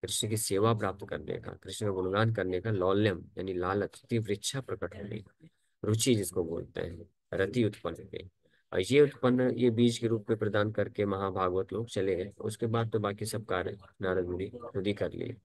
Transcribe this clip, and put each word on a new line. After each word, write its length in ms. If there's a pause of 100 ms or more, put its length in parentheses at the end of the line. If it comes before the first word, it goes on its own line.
कृष्ण 280
की 80
सेवा 360
प्राप्त 360
करने 300
का, 120
कृष्ण 340
का 60
गुणगान 420
करने 280
का 100
लौल्यम 540 (120)
यानी 160
लालच, 560
तीव्र 220
इच्छा 300
प्रकट 340
होने 240
का, 280 (360)
रुचि 320
जिसको 280
बोलते 380
हैं, 280 (240)
रति 300
उत्पन्न 400
हुई। 260 (440)
और 80
ये 200
उत्पन्न, 500
ये 180
बीज 280
के 100
रूप 220
में 100
प्रदान 320
करके 340
महाभागवत 680
लोग 140
चले 280
गए। 240
उसके 260
बाद 240
तो 100
बाकी 260
सब 200
कार्य 320 (240)
नारद 240
मुनि 240
खुद 380
ही 60
कर 180
लिए। 220 (120)